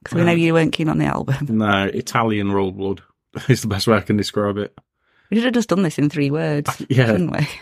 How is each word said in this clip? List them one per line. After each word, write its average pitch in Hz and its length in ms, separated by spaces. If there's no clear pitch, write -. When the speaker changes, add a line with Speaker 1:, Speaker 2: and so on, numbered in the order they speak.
Speaker 1:
'Cause - 100
we 170 100
know 170 100
Speaker 2:
Uh, - 20
Speaker 1:
you 165 180
weren't 165 180
keen 160 160
on 151 120
the 147 60
album. 135 420
Speaker 2:
No, 101 280
Italian 110 680
royal 98 200
blood 98 300
<laughs> - 240
is 120 140
the 110 40
best 98 200
way 110 100
I 98 40
can 107 160
describe 101 400
it. 101 200
Speaker 1:
We 202 60
should 233 80
have 254 100
just 233 140
done 180 120
this 165 160
in 147 140
three 143 180
words, 151 560
Speaker 2:
<laughs> - 40
Yeah. 131 180
Speaker 1:
shouldn't 165 240
we? - 140